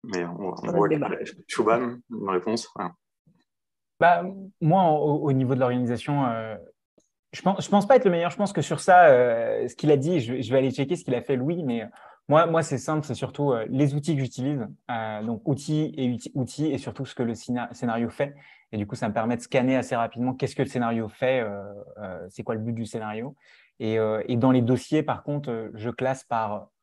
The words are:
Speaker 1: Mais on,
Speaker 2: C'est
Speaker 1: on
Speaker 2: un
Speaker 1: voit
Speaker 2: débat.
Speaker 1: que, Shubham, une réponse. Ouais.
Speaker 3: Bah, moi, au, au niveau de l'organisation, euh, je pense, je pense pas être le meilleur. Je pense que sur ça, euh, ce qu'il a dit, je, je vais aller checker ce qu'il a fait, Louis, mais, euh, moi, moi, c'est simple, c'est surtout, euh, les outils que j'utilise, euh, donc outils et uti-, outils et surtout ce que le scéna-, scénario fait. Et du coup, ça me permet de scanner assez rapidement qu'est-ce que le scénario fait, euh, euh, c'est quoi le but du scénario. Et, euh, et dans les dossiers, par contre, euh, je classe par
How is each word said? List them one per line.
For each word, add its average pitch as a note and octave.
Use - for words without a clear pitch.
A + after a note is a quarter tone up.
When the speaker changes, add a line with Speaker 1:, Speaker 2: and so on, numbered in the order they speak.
Speaker 1:
Mais F2+
on, F2
Speaker 2:
C'est -
Speaker 1:
on -
Speaker 2:
un -
Speaker 1:
voit G2+
Speaker 2:
débat. D3+
Speaker 1:
que, -
Shubham, A#2+
une G#2
réponse. F#2
Ouais. F#2
Speaker 3:
Bah, E3+
moi, F3
au, D3+
au C#3+
niveau C3
de B2
l'organisation, B2
euh, A2
je -
pense, G3
je -
pense G3+
pas C4
être B3+
le F#3
meilleur. E3+
Je -
pense G3+
que E3
sur D3+
ça, F3+
euh, A#2
ce -
qu'il D3+
a D3
dit, D#3+
je, B2+
je G#2+
vais C3+
aller C3
checker C#3
ce D#3
qu'il B2+
a A#2
fait, C#3
Louis, D#3+
mais, A#2+
euh, G#2
moi, D#3
moi, E3
c'est C#3+
simple, D#3
c'est A#2
surtout, C#3+
euh, A2+
les C3+
outils D3
que C3+
j'utilise, C3
euh, A2
donc A2+
outils D3+
et C3
uti-, A#2+
outils C#3+
et C3+
surtout B2+
ce -
que C3
le A#2
scéna-, A#2+
scénario A#2
fait. C#3+
Et A2+
du G2+
coup, -
ça A2+
me G#2
permet A#2
de A#2
scanner C3
assez B2+
rapidement A#2+
qu'est-ce C3
que D3
le B2+
scénario A#2
fait, B2+
euh, G2+
euh, F2+
c'est A2
quoi A#2
le A2
but A#2
du A2+
scénario. A2
Et, A2
euh, A2
et B2+
dans B2+
les B2+
dossiers, B2+
par A#2+
contre, C#3+
euh, A2+
je A2+
classe C3
par G#2+